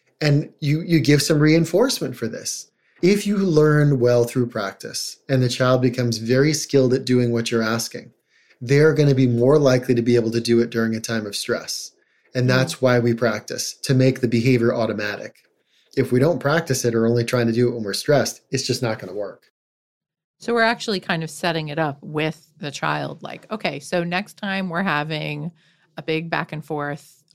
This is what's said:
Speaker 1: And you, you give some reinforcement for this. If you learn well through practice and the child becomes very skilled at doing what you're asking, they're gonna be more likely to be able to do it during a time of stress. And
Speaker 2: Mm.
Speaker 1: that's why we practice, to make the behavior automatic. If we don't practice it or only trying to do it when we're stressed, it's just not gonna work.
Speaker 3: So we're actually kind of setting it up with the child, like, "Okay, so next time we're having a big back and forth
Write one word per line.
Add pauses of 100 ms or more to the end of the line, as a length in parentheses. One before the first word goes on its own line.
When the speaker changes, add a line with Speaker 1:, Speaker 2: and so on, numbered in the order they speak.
(220)
Speaker 1:
And (100)
you,
you
give
some
reinforcement
for
this. (320)
If
you
learn
well
through
practice (120)
and
the
child
becomes
very
skilled
at
doing
what
you're
asking, (480)
they're
gonna
be
more
likely
to
be
able
to
do
it
during
a
time
of
stress. (440)
And
Speaker 2:
Mm.
Speaker 1:
that's
why
we
practice,
to
make
the
behavior
automatic. (520)
If
we
don't
practice
it
or
only
trying
to
do
it
when
we're
stressed,
it's
just
not
gonna
work. (880)
Speaker 3:
So
we're
actually
kind
of
setting
it
up
with
the
child,
like,
"Okay,
so
next
time
we're
having (460)
a
big
back
and
forth (120)